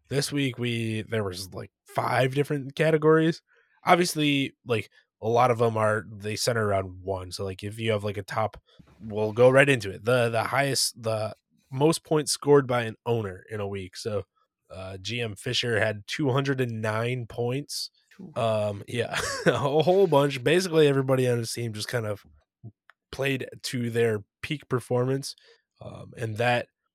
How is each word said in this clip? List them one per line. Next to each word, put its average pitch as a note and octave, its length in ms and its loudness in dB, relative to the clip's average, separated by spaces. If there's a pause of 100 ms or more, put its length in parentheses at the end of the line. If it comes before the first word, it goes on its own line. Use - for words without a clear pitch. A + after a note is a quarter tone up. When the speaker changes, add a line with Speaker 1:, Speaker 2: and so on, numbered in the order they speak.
Speaker 1:
This C#3 240 -4
week, C#3 260 -2
we, A2+ 440 -2
there A2 220 -4
was, F#2 280 -10
like, G#2+ 180 -12 (140)
five B2 500 0
different C#3 400 -4
categories. D#3+ 680 4 (420)
Obviously, D3+ 720 2 (120)
like, A2+ 240 -2 (320)
a G#2+ 60 -2
lot A#2+ 220 4
of A#2 100 2
'em A#2 160 2
are, G#2+ 340 2
they G#2 260 -8
center A2+ 300 0
around F#2+ 360 -2
one. F#2 300 -6
So, G2+ 120 -8
like, F#2+ 200 -8
if G#2 140 -10
you A2+ 140 0
have, G#2 120 0
like, G2+ 120 -4
a G2+ 60 -8
top, - 380 -4 (400)
we'll G#2+ 320 -4
go B2 180 8
right C#3 180 8
into A2+ 220 2
it. G2 140 -12
The, A#2+ 240 2
the A2+ 160 -2
highest, B2+ 580 -2
the A2 320 -4 (360)
most D3 340 0
points D#3 280 -2
scored C#3+ 340 4
by B2 160 0
an A2 140 -6 (100)
owner G#2+ 440 -4
in G#2+ 100 -8
a G2+ 80 -4
week. G2 280 -10
So, G#2 280 -6 (460)
uh, F#2+ 280 -12
G G#2+ 220 -6
M A2 140 -6
Fisher A#2+ 460 -2
had G#2+ 260 -2
two D3 240 -2
hundred C3+ 300 0
and A2+ 220 -2
nine A2+ 440 -2
points. B2 640 -6 (300)
Speaker 2:
Ooh. D#3 200 -16
Speaker 1:
Um, G#2+ 480 -2
yeah, - 300 -4 (140)
<laughs> B4 140 -2
a C3+ 100 4
whole D#3+ 500 4
bunch. C#3 360 2
Basically, D#3+ 460 4
everybody C3 400 2
on A#2+ 100 2
his A2+ 140 -6
team A#2 200 -6
just G#2 160 -8
kind A#2 180 -4
of G#2 180 -6 (880)
played C3+ 360 -2 (140)
to A#2+ 280 -4
their A2+ 340 0 (180)
peak - 260 -8
performance. B2+ 680 -2 (440)
Um, - 360 -16
and A2 220 -6
that A#2+ 300 0 (260)